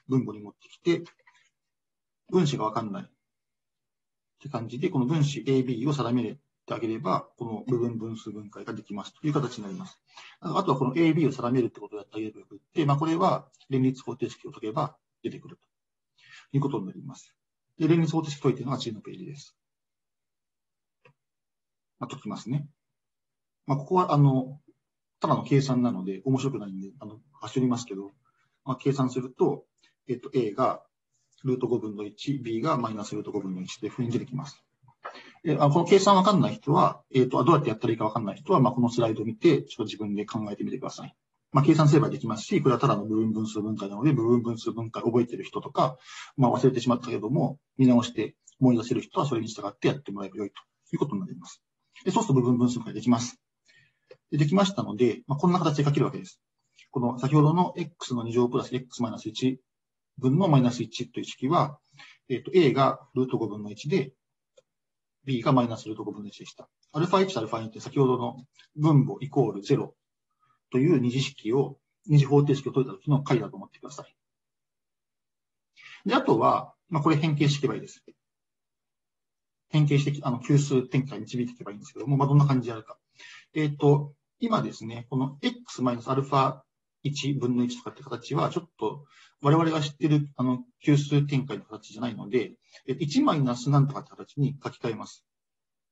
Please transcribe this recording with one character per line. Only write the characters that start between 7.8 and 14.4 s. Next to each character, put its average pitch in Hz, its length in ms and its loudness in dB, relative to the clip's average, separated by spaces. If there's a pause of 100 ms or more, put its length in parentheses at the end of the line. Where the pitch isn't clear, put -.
分 110 180 -8
数 110 140 -14
分 104 200 -14
解 98 140 -16
が 113 80 -10
で 110 120 -12
き 101 100 -12
ま 98 100 -10
す - 80 -18
と - 140 -8
い 147 40 -2
う - 20 -2
形 135 260 -4
に 107 60 -12
な 98 60 -12
り 92 40 -10
ま 92 120 -14
す。 - 140 -20 (380)
あ 165 240 -4
と 170 100 0
は 143 60 0
こ 143 60 0
の 131 100 -2
エ 165 160 4
ー 151 40 2
ビ 160 100 2
ー 127 40 4
を - 40 -2
定 - 180 -4
め 131 100 2
る 117 60 2
っ - 40 -4
て - 100 -20
こ 101 80 -14
と 104 80 -14
を - 20 -8
や 98 60 -14
っ - 40 -20
て 107 100 -12
あ - 20 -6
げ 110 60 -6
れ 107 60 -10
ば 101 60 -20
よ 98 80 -20
く - 80 -20
っ 98 40 -18 (140)
て、 151 140 0
ま 143 80 2
あ、 - 20 -2
こ 156 100 -2
れ 165 100 0
は 170 320 0 (200)
連 131 140 0
立 131 220 0
方 120 80 -10
程 113 160 -8
式 - 180 -16